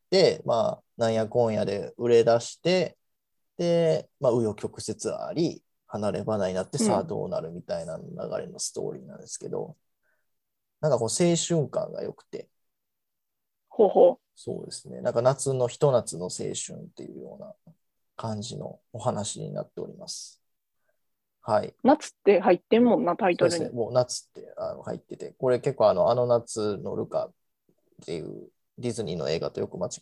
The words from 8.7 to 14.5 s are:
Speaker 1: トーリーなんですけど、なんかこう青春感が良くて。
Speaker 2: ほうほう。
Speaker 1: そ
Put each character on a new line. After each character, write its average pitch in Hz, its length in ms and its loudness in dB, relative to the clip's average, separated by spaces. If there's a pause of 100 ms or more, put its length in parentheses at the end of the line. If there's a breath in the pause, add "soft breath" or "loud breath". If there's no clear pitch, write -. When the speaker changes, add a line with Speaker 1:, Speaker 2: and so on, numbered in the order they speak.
Speaker 1:
ト - 100 -8
ー 50 100 -6
リ - 80 -14
ー - 80 -20
な - 80 -18
ん - 40 -18
で - 60 -20
す - 120 -12
け - 100 -12
ど、 - 280 -8 (1040)
な 156 80 0
ん 147 40 2
か 127 80 4
こ 113 60 0
う - 40 -4
青 170 240 2
春 160 340 0
感 - 240 -6
が - 120 -8
良 - 80 -6
く - 140 -20
て。 - 220 -14 (1200)
Speaker 2:
ほ - 180 6
う - 20 4
ほ 180 220 8
う。 - 60 2 (180)
Speaker 1:
そ - 280 -10